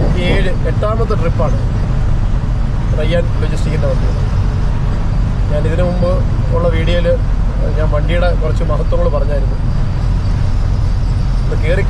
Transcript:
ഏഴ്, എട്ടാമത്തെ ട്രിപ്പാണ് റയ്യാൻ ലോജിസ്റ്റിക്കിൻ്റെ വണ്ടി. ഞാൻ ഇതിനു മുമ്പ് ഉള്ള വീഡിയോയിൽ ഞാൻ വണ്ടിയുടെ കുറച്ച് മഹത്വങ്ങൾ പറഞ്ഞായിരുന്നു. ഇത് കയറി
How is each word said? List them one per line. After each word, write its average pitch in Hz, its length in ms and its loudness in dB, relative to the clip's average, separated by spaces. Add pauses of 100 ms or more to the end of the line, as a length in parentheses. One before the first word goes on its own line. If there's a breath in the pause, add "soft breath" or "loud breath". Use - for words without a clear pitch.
(280)
ഏഴ്, - 220 2 (200)
എട്ടാമത്തെ 220 500 0
ട്രിപ്പാണ് - 380 0 (1400)
റയ്യാൻ 170 240 0 (180)
ലോജിസ്റ്റിക്കിൻ്റെ - 480 0
വണ്ടി. - 180 0 (1400)
ഞാൻ 151 180 0
ഇതിനു - 200 0
മുമ്പ് - 240 0 (440)
ഉള്ള 90 100 0 (100)
വീഡിയോയിൽ - 320 0 (680)
ഞാൻ - 160 0
വണ്ടിയുടെ - 360 0 (120)
കുറച്ച് - 280 0
മഹത്വങ്ങൾ - 460 2
പറഞ്ഞായിരുന്നു. 143 420 0 (1900)
ഇത് - 100 0 (100)
കയറി 156 260 2